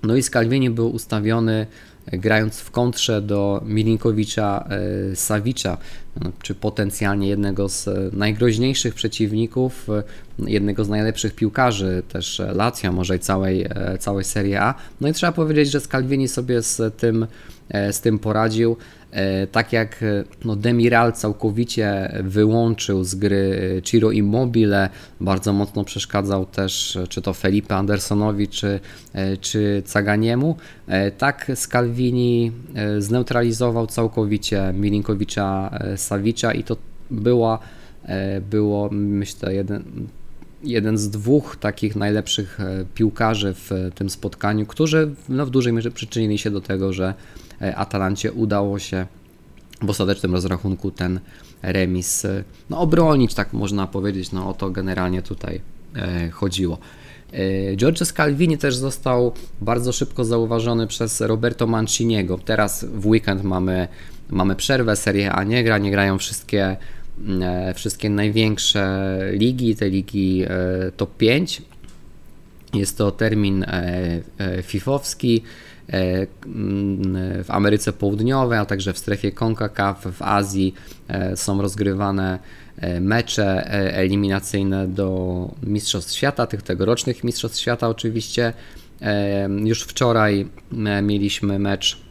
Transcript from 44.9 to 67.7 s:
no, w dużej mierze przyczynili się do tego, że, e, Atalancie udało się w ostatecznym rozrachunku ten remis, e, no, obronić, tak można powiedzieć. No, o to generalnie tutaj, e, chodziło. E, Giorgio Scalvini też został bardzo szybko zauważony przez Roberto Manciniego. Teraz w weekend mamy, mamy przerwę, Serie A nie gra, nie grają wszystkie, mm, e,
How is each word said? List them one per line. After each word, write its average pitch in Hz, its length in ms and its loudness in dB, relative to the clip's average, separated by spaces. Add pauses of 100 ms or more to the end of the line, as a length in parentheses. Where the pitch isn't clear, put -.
no, 139 180 0
w 127 40 -6
dużej 123 220 4
mierze 117 180 0
przyczynili 110 480 -2
się 107 120 -2
do 101 100 -2
tego, 95 320 0
że, 92 220 0 (480)
e, 101 140 -2
Atalancie 101 560 -2
udało 101 460 0
się 92 280 -4 (760)
w 104 80 0
ostatecznym 98 420 0
rozrachunku 92 580 -2
ten 90 300 -2 (420)
remis, 92 640 0
e, 98 200 -2 (260)
no, - 80 -4
obronić, 156 560 4
tak - 180 -2
można 101 340 -2
powiedzieć. 95 460 -4
No, 95 160 -4
o 95 60 -4
to 98 160 -4
generalnie 92 520 -2
tutaj, - 380 -6 (360)
e, 87 340 -2
chodziło. 90 480 -2 (540)
E, 98 440 0
Giorgio 160 280 2
Scalvini 151 540 2
też 135 180 0
został 127 560 0 (280)
bardzo 120 320 0
szybko 120 320 -2
zauważony 117 600 2
przez 110 340 -2
Roberto 110 460 2
Manciniego. 110 800 2
Teraz 104 400 0
w 101 220 -4
weekend 107 380 4
mamy, 92 440 2 (420)
mamy 92 260 2
przerwę, 117 400 2
Serie 101 360 2
A 92 120 2
nie 117 200 2
gra, 110 140 4
nie 101 120 2
grają 98 280 4
wszystkie, 95 580 -2 (440)
mm, 95 220 -2
e, 90 320 -2